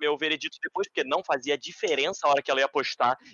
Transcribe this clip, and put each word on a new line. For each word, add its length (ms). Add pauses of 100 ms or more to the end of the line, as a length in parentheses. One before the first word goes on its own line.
meu 180
veredito 440
depois, 260
porque 160
não 200
fazia 320
diferença 720
a 40
hora 120
que 80
ela 100
ia 80
postar. 480 (180)